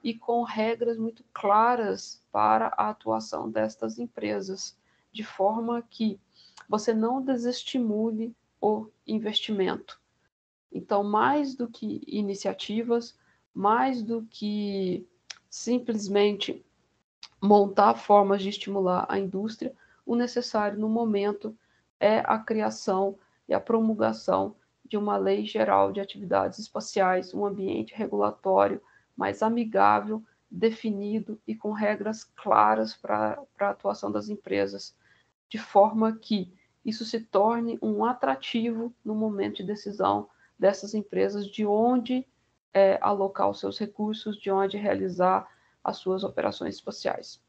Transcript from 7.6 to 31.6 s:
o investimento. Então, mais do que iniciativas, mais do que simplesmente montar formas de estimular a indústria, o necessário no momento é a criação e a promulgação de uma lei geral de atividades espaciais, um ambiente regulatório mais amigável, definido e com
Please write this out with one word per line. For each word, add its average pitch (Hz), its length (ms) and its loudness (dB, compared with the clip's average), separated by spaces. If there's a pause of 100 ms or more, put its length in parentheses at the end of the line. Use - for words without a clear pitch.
o 214 280 0 (180)
investimento. 214 920 -2 (720)
Então, 202 320 -2
mais 254 500 2
do 240 140 -6
que 214 360 -8
iniciativas, 208 1120 -4 (380)
mais 233 480 2
do 226 260 -4
que 202 800 -4 (420)
simplesmente 208 1160 -2 (720)
montar 202 540 6
formas 202 480 6
de 190 60 -2
estimular 196 600 0
a 196 120 0
indústria, 196 520 -6 (320)
o 233 120 0
necessário 233 640 -2
no 220 80 0
momento 220 680 0 (440)
é 214 240 4
a - 160 0
criação 214 760 -2 (320)
e - 60 2
a 196 60 2
promulgação 220 960 0 (280)
de - 120 -6
uma 208 200 -2
lei 196 280 0
geral - 480 2
de 196 80 -4
atividades 190 580 -2
espaciais, 185 760 -2
um 202 140 -4
ambiente 196 480 -4
regulatório 202 880 2 (340)
mais 196 260 -2
amigável, 214 800 2 (280)
definido 214 960 -2
e 220 80 -6
com 214 180 -6